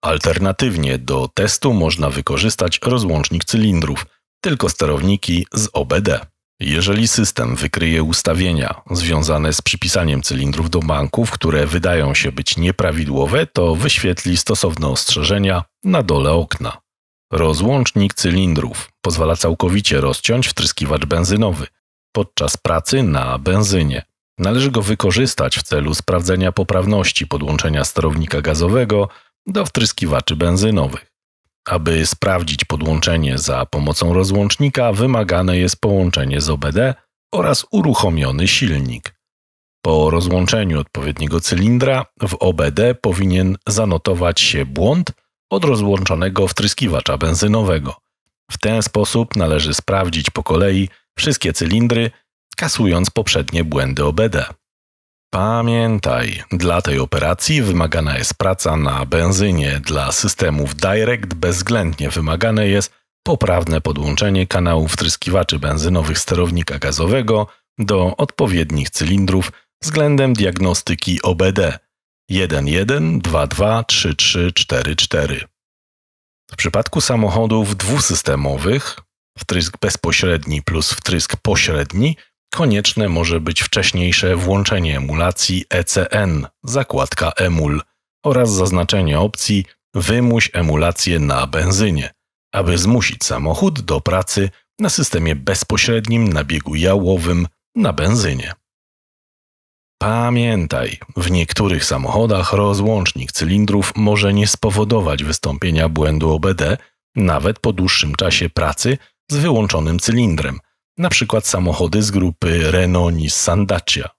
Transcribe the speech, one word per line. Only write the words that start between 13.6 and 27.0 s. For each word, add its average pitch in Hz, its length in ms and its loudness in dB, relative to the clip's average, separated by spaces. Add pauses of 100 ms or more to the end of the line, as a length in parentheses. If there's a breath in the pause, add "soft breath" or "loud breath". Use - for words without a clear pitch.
wyświetli 90 640 0
stosowne - 500 -2
ostrzeżenia 95 760 0 (200)
na 175 200 2
dole 73 280 2
okna. 85 460 -2 (540)
Rozłącznik 95 840 2
cylindrów 85 760 0 (100)
pozwala 82 340 0
całkowicie 85 680 0
rozciąć 87 460 0
wtryskiwacz - 580 -2
benzynowy 85 640 0 (440)
podczas - 460 -2
pracy 85 460 0
na 65 340 0
benzynie. 87 680 0 (340)
Należy 120 340 0
go 117 100 0
wykorzystać 101 760 0
w - 60 -6
celu 76 320 -2
sprawdzenia 90 560 0
poprawności 92 760 0